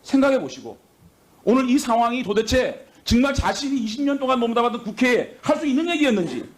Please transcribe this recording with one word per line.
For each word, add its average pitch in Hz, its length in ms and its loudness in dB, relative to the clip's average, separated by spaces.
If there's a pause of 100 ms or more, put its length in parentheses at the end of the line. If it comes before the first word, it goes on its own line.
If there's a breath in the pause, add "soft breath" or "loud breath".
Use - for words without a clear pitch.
생각해 269 360 2
보시고 117 380 -10 (640)
오늘 254 260 2
이 269 80 4
상황이 233 460 0
도대체 220 600 -2 (180)
정말 254 300 2
자신이 262 460 -2
이십 220 240 -4
년 277 160 0
동안 262 200 0
몸담았던 233 440 0
국회에 226 580 0
할 302 160 0
수 320 80 -6
있는 294 240 0
얘기였는지 208 680 0